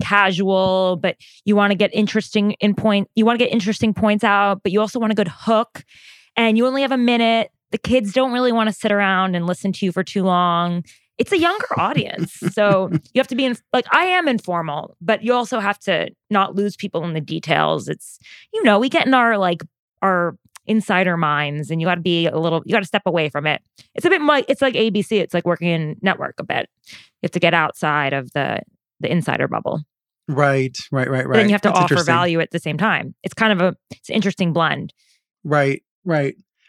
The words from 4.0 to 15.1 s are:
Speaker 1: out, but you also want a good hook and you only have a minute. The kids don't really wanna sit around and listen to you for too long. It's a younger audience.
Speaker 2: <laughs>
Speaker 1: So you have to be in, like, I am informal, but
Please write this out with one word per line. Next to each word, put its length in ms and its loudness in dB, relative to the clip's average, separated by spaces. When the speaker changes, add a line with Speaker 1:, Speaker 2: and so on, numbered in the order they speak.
Speaker 1:
out, 380 2
but 100 -2
you 80 2
also 180 -2
want 140 0
a 40 -2
good 120 0
hook 560 -2
and 220 2
you 100 4
only 140 0
have 120 0
a 40 0
minute. 540 2
The 60 -4
kids 340 0
don't 200 0
really 200 0
wanna 200 2
sit 180 -2
around 440 2
and 120 -2
listen 260 -4
to 120 -6
you 80 0
for 120 -2
too 180 -4
long. 600 0
It's 140 0
a 60 2
younger 400 -2
audience. 640 -4
Speaker 2:
<laughs> 100 -2
Speaker 1:
So 380 4
you 280 -2
have 100 2
to 80 -6
be 80 0
in, 120 0
like, 200 2
I 140 6
am 220 2
informal, 760 -4
but 200 -2